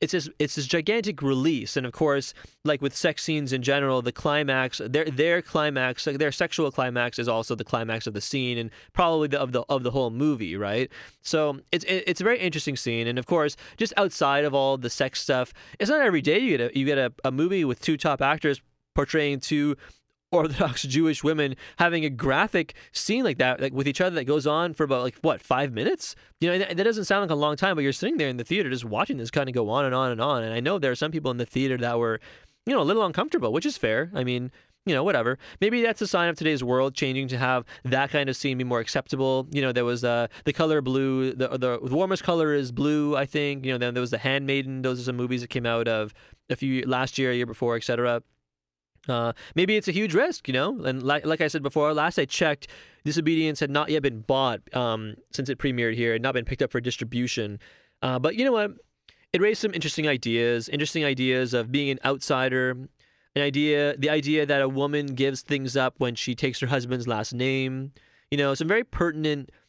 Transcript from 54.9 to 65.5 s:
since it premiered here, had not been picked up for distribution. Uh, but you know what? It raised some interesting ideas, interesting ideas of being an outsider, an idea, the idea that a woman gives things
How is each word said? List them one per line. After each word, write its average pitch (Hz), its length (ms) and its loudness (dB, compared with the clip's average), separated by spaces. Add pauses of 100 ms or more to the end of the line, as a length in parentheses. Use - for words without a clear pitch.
since 139 200 -4
it 127 80 -4
premiered 120 360 0
here, 117 200 0
had 113 80 -2
not 135 100 0
been 120 140 -2
picked 131 160 -2
up 127 80 0
for 123 100 -2
distribution. 120 800 -4 (420)
Uh, 127 180 -2
but 147 160 0
you 247 120 2
know 262 60 4
what? 208 180 0 (640)
It 175 80 2
raised 214 180 2
some 202 140 0
interesting 156 340 -2
ideas, 117 640 2
interesting 151 340 -2
ideas 127 480 0
of 120 180 0
being 139 200 0
an 131 120 -2
outsider, 127 760 0 (580)
an 143 60 0
idea, 147 560 2
the 143 100 2
idea 151 380 2
that 139 160 4
a 135 80 2
woman 143 380 0
gives 135 340 0
things 135 340 -2